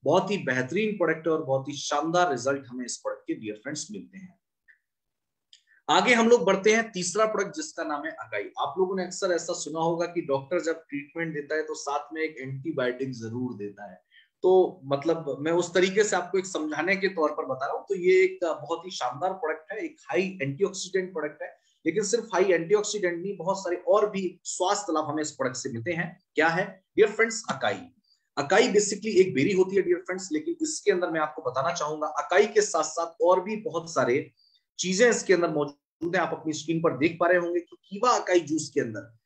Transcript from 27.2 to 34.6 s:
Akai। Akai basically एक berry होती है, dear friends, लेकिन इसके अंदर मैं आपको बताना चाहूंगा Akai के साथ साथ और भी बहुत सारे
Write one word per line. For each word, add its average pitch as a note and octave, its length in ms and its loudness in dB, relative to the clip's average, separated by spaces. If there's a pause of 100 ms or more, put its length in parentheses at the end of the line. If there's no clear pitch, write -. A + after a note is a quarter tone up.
Akai। G#2 320 -2 (560)
Akai F#3 300 4
basically G#3 500 0
एक F3+ 160 6
berry C#3+ 180 2
होती F#3 240 2
है, F#3 60 4
dear F3 160 2
friends, F#3 340 -8
लेकिन D#3 300 -4
इसके D4+ 300 -2
अंदर F3 180 2
मैं D#3+ 100 0
आपको D3+ 220 -4
बताना C3+ 320 -2
चाहूंगा D3+ 340 -4
Akai F#3+ 400 2
के G#3+ 140 4
साथ D#3+ 220 0
साथ E3 380 -4
और F3+ 220 6
भी G#3+ 120 -4
बहुत E3 380 -6
सारे B2+ 380 2 (480)